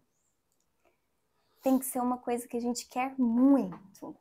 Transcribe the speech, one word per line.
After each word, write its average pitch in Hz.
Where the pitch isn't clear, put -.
tem 269
que 262
ser -
uma 247
coisa 247
que -
a 240
gente 240
quer 269
muito. 254